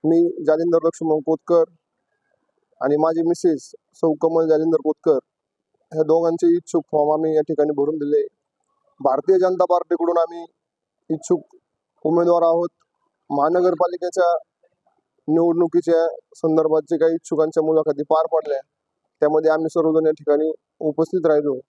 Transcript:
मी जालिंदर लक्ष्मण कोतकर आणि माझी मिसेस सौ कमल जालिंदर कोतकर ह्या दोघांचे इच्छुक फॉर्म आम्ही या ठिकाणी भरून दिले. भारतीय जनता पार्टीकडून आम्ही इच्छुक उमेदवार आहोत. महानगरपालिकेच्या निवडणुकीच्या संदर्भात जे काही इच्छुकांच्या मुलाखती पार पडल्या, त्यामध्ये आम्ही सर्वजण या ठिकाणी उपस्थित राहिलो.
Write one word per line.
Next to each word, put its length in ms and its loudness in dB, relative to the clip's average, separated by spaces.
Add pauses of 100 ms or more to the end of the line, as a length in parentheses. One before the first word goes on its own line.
मी 400 0
जालिंदर 420 2
लक्ष्मण 340 -2
कोतकर 440 0 (1160)
आणि 160 0
माझी 260 0
मिसेस 480 -2 (240)
सौ 180 -2
कमल 360 0
जालिंदर 360 2
कोतकर 340 0 (720)
ह्या 100 -2
दोघांचे 540 2
इच्छुक 360 -4
फॉर्म 200 0
आम्ही 240 -2
या 60 2
ठिकाणी 300 -2
भरून 240 -2
दिले. 300 -2 (760)
भारतीय 380 0
जनता 260 2
पार्टीकडून 540 0
आम्ही 280 -4 (640)
इच्छुक 300 -8 (640)
उमेदवार 380 2
आहोत. 260 0 (600)
महानगरपालिकेच्या 1040 0 (920)
निवडणुकीच्या 880 0 (200)
संदर्भात 540 0
जे 60 -2
काही 180 2
इच्छुकांच्या 480 -2
मुलाखती 400 0
पार 300 0
पडल्या, 260 -2 (640)
त्यामध्ये 300 2
आम्ही 180 0
सर्वजण 380 2
या 60 2
ठिकाणी 400 0 (280)
उपस्थित 460 -2
राहिलो. 320 2 (100)